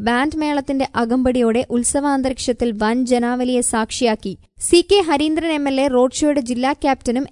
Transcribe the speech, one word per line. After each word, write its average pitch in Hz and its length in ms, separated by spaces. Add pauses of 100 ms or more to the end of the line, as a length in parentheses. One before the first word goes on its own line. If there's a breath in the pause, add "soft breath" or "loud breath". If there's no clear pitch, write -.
ബാൻഡ് 254 380
മേളത്തിന്റെ 277 560
അകമ്പടിയോടെ 240 760
ഉത്സവാന്തരീക്ഷത്തിൽ 254 1040
വൻ 220 220 (100)
ജനാവലിയെ 247 560
സാക്ഷിയാക്കി 220 680 (280)
സി 339 220
കെ 381 180
ഹരീന്ദ്രൻ 311 520
എം 294 140
എൽ 269 140
എ 277 80
റോഡ് 254 300
ഷോയുടെ 294 220
ജില്ലാ 247 320
ക്യാപ്റ്റനും 269 600